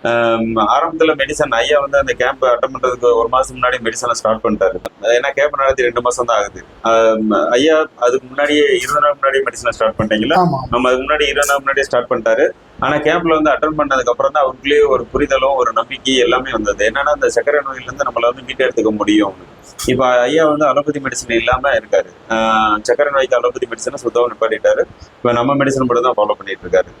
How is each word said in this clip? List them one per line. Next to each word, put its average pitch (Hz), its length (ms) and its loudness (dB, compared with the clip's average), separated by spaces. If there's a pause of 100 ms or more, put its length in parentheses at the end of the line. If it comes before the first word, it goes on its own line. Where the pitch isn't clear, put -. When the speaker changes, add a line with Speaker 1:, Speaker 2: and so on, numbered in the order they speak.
Speaker 1:
ஆம், 113 520 0 (100)
ஆரம்பத்துல 160 480 2
மெடிசன் 143 360 -2
ஐயா 135 300 2
வந்து 139 180 -2
அந்த 131 140 0
கேம்ப் 131 320 -2
அட்டெண்ட் 127 300 0
பண்றதுக்கு 123 420 0
ஒரு 117 120 0
மாசம் 127 280 0
முன்னாடி 127 240 0
மெடிசனை 117 340 -4
ஸ்டார்ட் 110 280 -2
பண்ணிட்டாரு. 104 340 0 (320)
ஏன்னா 123 260 2
கேம்ப் 147 260 0
நடத்தி 135 220 2
ரெண்டு 120 180 0
மாசம் 123 260 -2
தான் 113 120 2
ஆகுது. 101 220 -4 (240)
ஆம், 113 480 2 (180)
ஐயா 147 260 4 (200)
அதுக்கு 127 300 0
முன்னாடியே 147 380 0 (120)
இருபது 147 240 -2
நாள் 147 160 2
முன்னாடியே 135 260 0
மெடிசனை 120 300 -4
ஸ்டார்ட் 110 240 -2
பண்ணிட்டீங்களா? 110 420 0
Speaker 2:
ஆமா. 160 220 0 (100)
Speaker 1:
நம்ம 123 180 0
அதுக்கு 127 180 0
முன்னாடி 147 220 -2
இருபது 143 220 0
நாள் 143 120 0
முன்னாடியே 135 240 -2
ஸ்டார்ட் 120 240 -2
பண்ணிட்டாரு. 117 360 2 (340)
ஆனா 139 160 0
கேம்ப்ல 165 380 0
வந்து 156 160 2
அட்டெண்ட் 151 280 -2
பண்ணதுக்கு 131 340 0
அப்புறம் 135 200 0
தான் 147 120 2
அவருக்குள்ளேயே 135 420 2
ஒரு 127 200 0
புரிதலும் 139 500 0
ஒரு 120 160 0
நம்பிக்கை 131 440 -4
எல்லாமே 127 340 0
வந்தது. 104 360 -2
என்னன்னா 143 260 0
அந்த 135 160 0
சக்கரை 143 340 0
நோயில 135 260 -10
இருந்து 131 200 -6
நம்மள 120 180 -4
வந்து 123 200 -4
மீட்டெடுத்துக்க 120 460 -2
முடியும். 104 440 0 (500)
இப்ப 131 180 0 (160)
ஐயா 151 260 2
வந்து 151 200 2
அலோபதி 143 340 0
மெடிசன் 120 380 -4
இல்லாம 127 320 0
இருக்காரு. 110 400 0 (180)
ஆஹ், 110 540 2
சக்கரை 143 280 0
நோய்க்கு 131 260 0
அலோபதி 123 300 -2
மெடிசனை 117 320 -8
சுத்தமா 120 300 0
நிப்பாட்டிட்டாரு. 110 540 0 (320)
இப்ப 120 180 0
நம்ம 120 220 0
மெடிசன் 135 320 0
மட்டும் 120 220 0
தான் 120 100 0
ஃபாலோ 104 180 0
பண்ணிட்டு 98 280 -12
இருக்காரு. 90 260 0 (100)